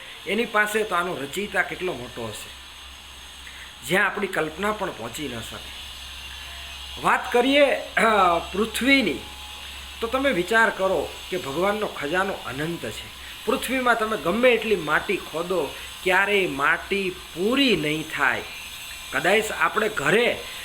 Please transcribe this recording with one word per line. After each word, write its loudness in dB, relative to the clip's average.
એની 2
પાસે, 2
તો -2
આનો 0
રચયિતા -2
કેટલો -4
મોટો -8
હશે, -10
જ્યાં 4
આપણી -2
કલ્પના -2
પણ -4
પહોંચી -8
ન -6
શકે. -12
વાત 2
કરીએ, 6
અ, 4
પૃથ્વીની, 4
તો -2
તમે 2
વિચાર 4
કરો 2
કે -2
ભગવાનનો 0
ખજાનો 0
અનંત -4
છે. -10
પૃથ્વીમાં 2
તમે 0
ગમે 4
એટલી 4
માટી 2
ખોદો, -2
ક્યારેય 4
માટી 2
પૂરી 2
નહીં 0
થાય. 2
કદાચ 4
આપણે 2
ઘરે, 2